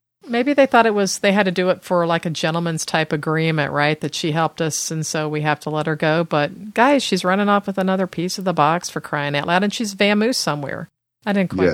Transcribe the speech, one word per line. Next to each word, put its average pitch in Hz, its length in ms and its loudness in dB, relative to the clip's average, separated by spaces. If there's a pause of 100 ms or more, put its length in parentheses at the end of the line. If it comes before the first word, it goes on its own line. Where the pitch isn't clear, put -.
(280)
Maybe 247 240 2
they 277 140 6
thought 233 200 6
it 214 80 2
was, 202 240 0
they 202 140 2
had 202 140 4
to 190 40 0
do 180 200 0
it - 120 0
for, 175 240 0
like, 165 180 0
a 175 60 -2
gentleman's 165 560 -2
type 160 260 0
agreement, 160 600 0
right? 147 280 0
That 147 140 -6
she 165 160 -4
helped 160 300 -2
us, 160 320 -4
and 160 120 -4
so 156 240 -4
we 151 120 -4
have 151 200 0
to 156 100 -8
let 151 160 -2
her 156 100 -2
go. 160 260 2
But, 165 520 -4
guys, 262 280 4
she's 185 220 -2
running 196 240 0
off 202 180 2
with 196 100 -4
another 190 300 0
piece 175 320 -6
of 190 60 -6
the 185 80 0
box, 160 360 2
for - 120 -8
crying 143 340 -4
out 143 140 -2
loud, 175 160 2
and 202 100 -2
she's 202 220 -6
vamoosed 208 400 2
somewhere. 147 520 -4 (380)
I 214 60 0
didn't 196 180 2
quite 95 240 0